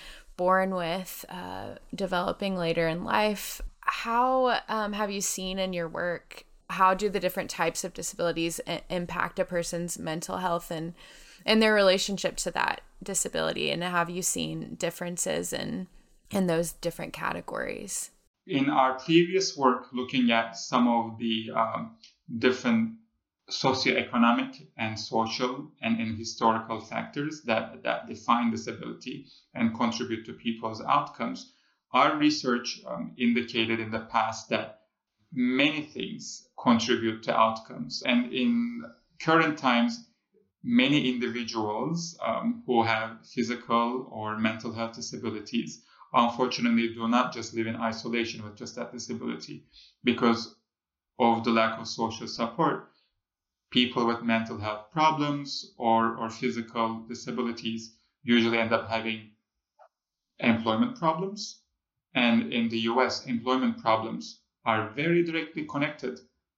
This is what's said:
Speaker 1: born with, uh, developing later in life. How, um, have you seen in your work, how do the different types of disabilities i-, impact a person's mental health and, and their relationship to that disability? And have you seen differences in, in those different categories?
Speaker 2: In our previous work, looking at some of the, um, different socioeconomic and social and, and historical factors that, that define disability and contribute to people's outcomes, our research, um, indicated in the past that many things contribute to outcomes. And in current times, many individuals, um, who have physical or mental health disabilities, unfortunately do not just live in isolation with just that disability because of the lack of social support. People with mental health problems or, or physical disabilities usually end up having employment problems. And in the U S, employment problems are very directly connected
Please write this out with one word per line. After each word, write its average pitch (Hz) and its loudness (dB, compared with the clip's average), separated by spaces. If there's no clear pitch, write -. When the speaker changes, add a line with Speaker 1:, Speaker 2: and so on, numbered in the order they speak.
Speaker 1:
born 185 4
with, 180 -4
uh, 101 -10
developing 190 0
later 165 2
in 165 -2
life. 214 0
How, 247 2
um, 214 -2
have 208 -2
you 202 -4
seen 190 -4
in 185 -2
your 170 -2
work, 170 -6
how 185 6
do 202 0
the 190 0
different 180 -2
types 165 0
of 175 -8
disabilities 165 -2
i-, - -4
impact 175 -2
a 180 2
person's 170 -4
mental 170 -6
health 175 -2
and, 165 -6
and 220 6
their 214 6
relationship 190 4
to 180 -4
that - 0
disability? - -2
And 165 -2
have 175 0
you 175 -6
seen 160 -4
differences 175 -4
in, 185 -6
in 190 0
those 165 0
different - -8
categories? - -6
Speaker 2:
In 139 2
our 131 4
previous 175 4
work, 123 4
looking 123 2
at 113 4
some 120 2
of 113 0
the, 113 -2
um, 113 -2
different 117 4
socioeconomic 123 2
and 110 -4
social 127 -2
and, 113 0
and 110 -4
historical 113 0
factors 143 -6
that, - -2
that - -2
define 120 0
disability 117 -8
and 113 0
contribute 113 -2
to - -12
people's 113 -6
outcomes, 135 -2
our 147 4
research, 143 2
um, - -8
indicated 117 2
in 110 -6
the 113 -4
past 110 -2
that - -4
many 135 2
things - -12
contribute 113 2
to - 0
outcomes. - 0
And 123 2
in 120 0
current 160 4
times, 120 2
many 127 4
individuals, 117 -4
um, 117 -2
who 117 4
have 113 -2
physical 120 -2
or 107 -6
mental 113 -2
health 113 -6
disabilities, 110 -6
unfortunately 117 2
do 117 -6
not 123 2
just 113 -10
live 113 -2
in 113 -6
isolation 113 -4
with 101 -14
just 120 -14
that 117 -10
disability 117 -10
because 117 2
of 113 4
the 120 2
lack 113 4
of 113 -10
social 110 -4
support. 135 -2
People 123 2
with 117 0
mental 113 0
health 107 -6
problems 147 0
or, 113 4
or 113 -6
physical 113 -4
disabilities 117 -6
usually 117 4
end 113 2
up 110 0
having 110 -4
employment 113 2
problems. 170 -2
And 117 4
in 117 0
the 113 -2
U 117 2
S, 127 0
employment 123 0
problems 113 -2
are 107 0
very 170 2
directly 160 -4
connected 143 -4